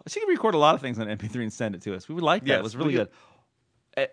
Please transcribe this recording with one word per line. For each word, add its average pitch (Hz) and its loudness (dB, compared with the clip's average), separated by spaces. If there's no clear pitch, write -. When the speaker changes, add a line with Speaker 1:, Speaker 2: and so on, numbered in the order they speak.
Speaker 1:
she - -8
could 415 -2
record 226 2
a - 4
lot 151 8
of - -2
things 123 -6
on 110 -4
M 104 -4
P 101 -6
three 117 -6
and 110 -6
send 107 -4
it 87 -12
to 101 -6
us. 92 -10
We 156 -10
would 175 -6
like 165 2
that. 127 -6
Speaker 2:
Yes, 135 4
Speaker 1:
It - -4
was 113 -8
really 151 0
Speaker 2:
we 117 4
could. 101 0
Speaker 1:
good. 135 0